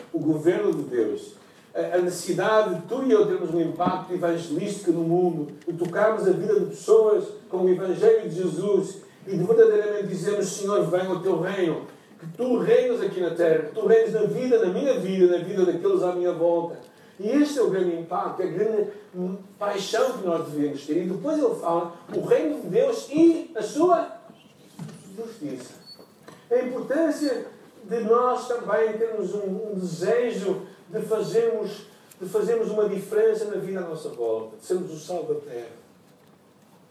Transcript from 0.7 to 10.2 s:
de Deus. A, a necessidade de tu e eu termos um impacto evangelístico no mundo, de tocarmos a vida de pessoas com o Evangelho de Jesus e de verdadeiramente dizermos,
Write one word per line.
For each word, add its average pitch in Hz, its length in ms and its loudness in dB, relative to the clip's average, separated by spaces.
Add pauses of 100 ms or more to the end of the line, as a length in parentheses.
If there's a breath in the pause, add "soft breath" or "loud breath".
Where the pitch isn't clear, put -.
de 151 80 -4
Deus. 117 520 -4 (380 loud breath)
A, 170 260 -2
a - 0 -
necessidade 185 760 2
de 160 140 -6
tu 269 160 -4
e 247 80 4
eu 208 160 6
termos 175 260 -2
um 170 60 2
impacto 175 520 -2
evangelístico 170 760 -2
no 165 140 2
mundo, 165 480 0 (120)
de 170 80 -6
tocarmos 190 540 0
a 180 60 6
vida 202 260 2
de 180 80 0
pessoas 214 640 4 (200)
com 185 100 -4
o 185 100 4
Evangelho 190 600 4
de 160 60 -8
Jesus 180 680 -2 (220 loud breath)
e 190 120 -6
de 165 80 0
verdadeiramente 208 640 4
dizermos, 190 400 -2